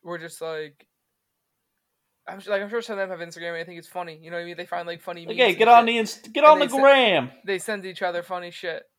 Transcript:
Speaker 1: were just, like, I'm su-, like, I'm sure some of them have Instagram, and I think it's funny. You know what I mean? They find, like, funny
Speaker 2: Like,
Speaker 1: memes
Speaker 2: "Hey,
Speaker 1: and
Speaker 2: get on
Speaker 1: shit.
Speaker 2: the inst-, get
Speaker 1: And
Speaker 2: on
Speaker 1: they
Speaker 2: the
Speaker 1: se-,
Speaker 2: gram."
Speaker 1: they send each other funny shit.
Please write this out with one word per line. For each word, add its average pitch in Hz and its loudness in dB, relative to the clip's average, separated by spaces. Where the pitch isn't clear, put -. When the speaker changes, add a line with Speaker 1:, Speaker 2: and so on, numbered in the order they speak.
Speaker 1:
were 175 -10
just, 165 -16
like, 156 -10
I'm 190 -16
su-, 196 -10
like, 202 -2
I'm 202 -10
sure 233 -6
some 226 -10
of 190 -6
them 180 -10
have 170 -12
Instagram, 170 -12
and 170 -8
I 165 -10
think 170 -18
it's 165 -20
funny. 170 -12
You 160 -20
know 175 -10
what 170 -8
I - -12
mean? 175 -14
They 175 -12
find, 175 -10
like, 170 -12
funny 170 -14
Speaker 2:
Like, 220 -10
Speaker 1:
memes 247 -8
Speaker 2:
"Hey, 240 4
Speaker 1:
and 170 -2
Speaker 2:
get 233 4
on 233 10
Speaker 1:
shit. 226 0
Speaker 2:
the 233 0
inst-, - -6
get 285 0
Speaker 1:
And 302 12
Speaker 2:
on 294 6
Speaker 1:
they 285 0
Speaker 2:
the 226 -8
Speaker 1:
se-, 269 -2
Speaker 2:
gram." 233 4
Speaker 1:
they 190 -4
send 196 -8
each 185 -12
other 175 -4
funny 175 -12
shit. 165 -12